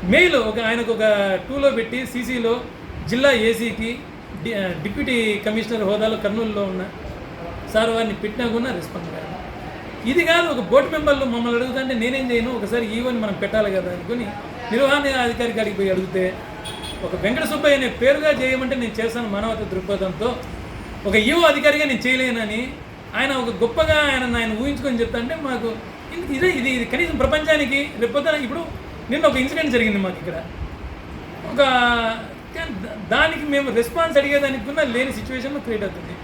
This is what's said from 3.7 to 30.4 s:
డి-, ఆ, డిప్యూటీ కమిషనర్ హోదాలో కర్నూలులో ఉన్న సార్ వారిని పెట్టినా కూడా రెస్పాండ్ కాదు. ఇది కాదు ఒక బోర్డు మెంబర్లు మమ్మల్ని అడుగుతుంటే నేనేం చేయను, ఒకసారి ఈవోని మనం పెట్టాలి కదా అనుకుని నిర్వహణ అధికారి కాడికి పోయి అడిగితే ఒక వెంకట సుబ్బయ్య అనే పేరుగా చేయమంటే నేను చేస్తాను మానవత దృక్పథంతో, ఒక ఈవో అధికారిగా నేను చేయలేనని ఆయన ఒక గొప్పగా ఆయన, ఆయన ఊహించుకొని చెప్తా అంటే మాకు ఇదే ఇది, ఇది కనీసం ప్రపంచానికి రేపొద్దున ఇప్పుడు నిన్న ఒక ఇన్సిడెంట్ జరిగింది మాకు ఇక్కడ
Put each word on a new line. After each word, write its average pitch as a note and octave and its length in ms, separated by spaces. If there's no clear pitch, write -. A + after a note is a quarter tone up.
డి-, A3+ 160
ఆ, - 20
డిప్యూటీ B3 320
కమిషనర్ A3 420
హోదాలో G#3+ 380
కర్నూలులో G#3 460
ఉన్న F#3 120
సార్ A3+ 220
వారిని A3 260
పెట్టినా G#3+ 320
కూడా A#3+ 240
రెస్పాండ్ E3 380
కాదు. D#3 120
ఇది E4+ 180
కాదు E4+ 240
ఒక A#3 160
బోర్డు C4 260
మెంబర్లు C#4+ 380
మమ్మల్ని A#3 260
అడుగుతుంటే C4 440
నేనేం C4 280
చేయను, A#3+ 280
ఒకసారి G#3+ 280
ఈవోని A#3+ 260
మనం G3 180
పెట్టాలి G#3 320
కదా F3+ 220
అనుకుని G#3 300
నిర్వహణ C#4 420
అధికారి A#3 320
కాడికి G#3 220
పోయి F#3+ 140
అడిగితే F#3 300
ఒక - 60
వెంకట B3+ 280
సుబ్బయ్య D4 300
అనే B3 100
పేరుగా D4 400
చేయమంటే C4 400
నేను A3+ 200
చేస్తాను A3+ 360
మానవత G#3+ 380
దృక్పథంతో, F#3 540
ఒక F#3+ 60
ఈవో E4 120
అధికారిగా D4 400
నేను G#3 140
చేయలేనని A#3 540
ఆయన C#4 120
ఒక A3+ 80
గొప్పగా D#4 360
ఆయన, B3 320
ఆయన A3 200
ఊహించుకొని C4+ 420
చెప్తా A#3 200
అంటే D#4 140
మాకు A3+ 220
ఇదే F4+ 220
ఇది, B3+ 180
ఇది A#3 80
కనీసం E4+ 280
ప్రపంచానికి D4+ 580
రేపొద్దున C#4+ 440
ఇప్పుడు F3+ 160
నిన్న D#4 180
ఒక B3+ 120
ఇన్సిడెంట్ D4 340
జరిగింది A3 280
మాకు F3+ 180
ఇక్కడ E3 160